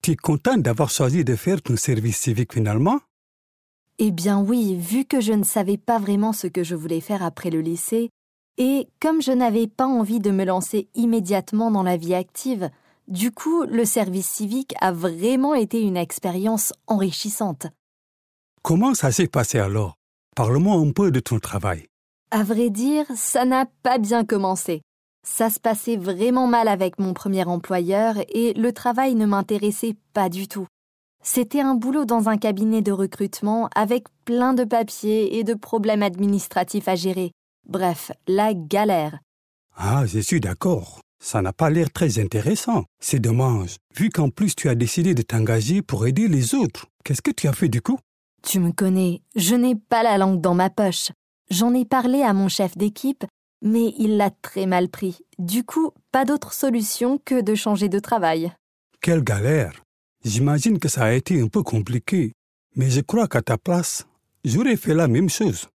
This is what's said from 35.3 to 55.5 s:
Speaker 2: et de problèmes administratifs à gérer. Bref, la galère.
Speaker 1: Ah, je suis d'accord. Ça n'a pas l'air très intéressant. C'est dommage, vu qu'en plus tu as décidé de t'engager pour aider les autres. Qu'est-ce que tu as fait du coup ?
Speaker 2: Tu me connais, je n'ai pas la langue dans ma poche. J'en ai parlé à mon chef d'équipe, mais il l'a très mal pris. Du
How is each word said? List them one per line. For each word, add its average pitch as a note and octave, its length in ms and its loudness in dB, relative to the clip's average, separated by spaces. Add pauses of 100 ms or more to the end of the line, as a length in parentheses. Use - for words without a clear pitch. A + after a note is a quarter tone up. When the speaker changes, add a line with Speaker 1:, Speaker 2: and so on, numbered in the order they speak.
Speaker 2:
et A#3 40 -2
de A3 120 0
problèmes G#3+ 480 0
administratifs G3 840 -2
à F#3+ 60 2
gérer. F3+ 380 -2 (340)
Bref, F#3 460 -4 (160)
la G#3 240 2
galère. E3+ 640 0 (560)
Speaker 1:
Ah, A2+ 300 0
je G#2 140 -2
suis D3 220 0
d'accord. F#2 600 -4 (220)
Ça - 180 -2
n'a F#2 140 -2
pas D#3+ 160 2
l'air D#3+ 200 2
très A2 280 0
intéressant. B2+ 640 0 (160)
C'est - 180 -2
dommage, A2+ 580 0 (200)
vu G#3 140 0
qu'en D3 180 0
plus G3 260 0
tu - 140 -4
as B2 60 2
décidé E3 400 2
de A#2 80 0
t'engager A2+ 580 0
pour A2+ 260 -2
aider F#3 220 2
les C3+ 260 2
autres. - 300 -2 (180)
Qu'est-ce - 200 -4
que - 80 0
tu - 180 -2
as C3+ 60 2
fait D#3+ 160 0
du A#2 100 0
coup ? B3+ 180 -2 (440)
Speaker 2:
Tu - 180 -2
me F3 120 2
connais, F#3 500 0 (140)
je G3 180 2
n'ai B3 200 2
pas A3 280 0
la A3 160 4
langue F#3+ 240 2
dans F3 120 2
ma F#3 140 2
poche. - 440 -2 (360)
J'en A3 240 2
ai B3 140 2
parlé B3+ 340 2
à A3+ 140 4
mon G3 140 2
chef F#3+ 280 -2
d'équipe, G#3 480 -4 (420)
mais A3+ 320 2
il G#3+ 200 2
l'a G3+ 100 4
très - 380 -6
mal F3+ 240 2
pris. F#3 300 -8 (180)
Du F#3+ 260 -2